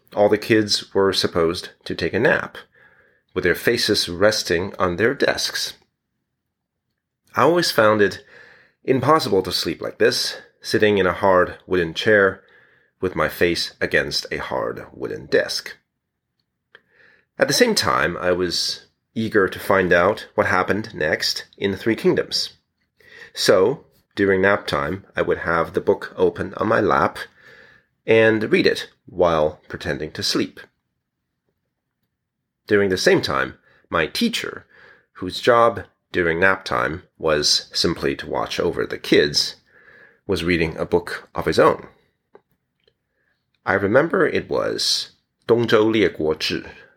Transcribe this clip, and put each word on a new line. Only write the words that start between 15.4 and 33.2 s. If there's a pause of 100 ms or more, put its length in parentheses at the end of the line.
At
the
same
time,
I
was (280)
eager
to
find
out
what
happened
next (140)
in
the
Three
Kingdoms. (800)
So, (320)
during
nap
time, (120)
I
would
have
the
book
open
on
my
lap (880)
and
read
it (160)
while
pretending
to
sleep. (2000)
During
the
same